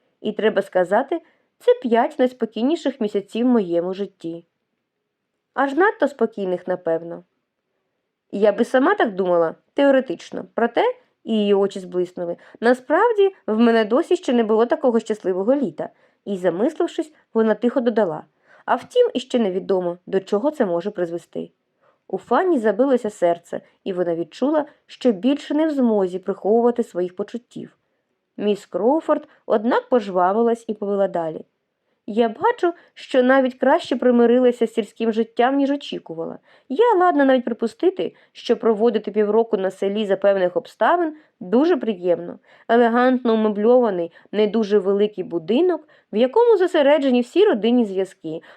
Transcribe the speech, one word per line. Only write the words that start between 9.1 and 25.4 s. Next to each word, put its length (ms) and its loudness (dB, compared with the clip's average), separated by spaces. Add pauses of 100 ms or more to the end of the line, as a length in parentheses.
думала, 400 0 (180)
теоретично. 800 0
Проте, 400 0 (300)
і 100 -6
її 200 2
очі 260 0
зблиснули, 580 -6 (240)
насправді 720 2 (120)
в 120 0
мене 260 4
досі 300 0
ще 180 -2
не 100 2
було 220 2
такого 340 0
щасливого 560 -2
літа. 340 -4 (360)
І, 120 -6
замислившись, 760 -2 (200)
вона 220 2
тихо 260 -2
додала: 420 -2 (420)
«А 100 0
втім, 380 0
іще 260 -4
невідомо, 640 -2
до 140 -2
чого 320 -2
це 140 -2
може 260 -4
призвести». 580 -8 (580)
У 100 -4
Фанні 420 0
забилося 500 0
серце, 520 -4 (220)
і 100 -6
вона 220 -2
відчула, 500 -2 (200)
що 260 -2
більше 420 -2